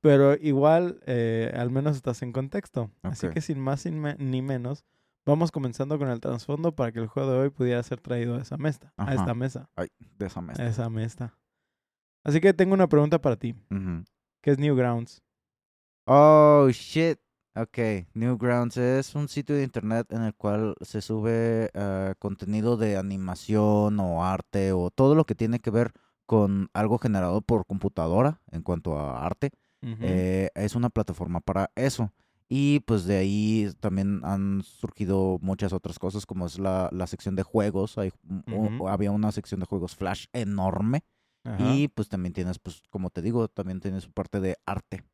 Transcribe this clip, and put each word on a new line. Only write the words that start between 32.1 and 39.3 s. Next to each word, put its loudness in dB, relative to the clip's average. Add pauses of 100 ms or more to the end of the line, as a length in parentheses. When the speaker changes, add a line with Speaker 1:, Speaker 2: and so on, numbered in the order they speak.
Speaker 2:
Y, 2
pues, 0
de 2
ahí 0 (100)
también -2
han -2
surgido -2
muchas -4
otras -8
cosas, -6
como -6
es -10
la, 0
la -4
sección -6
de -2
juegos. -2
Hay, -4 (360)
u-, -2 (100)
Speaker 1:
Ujú. -6
Speaker 2:
había 0
una 0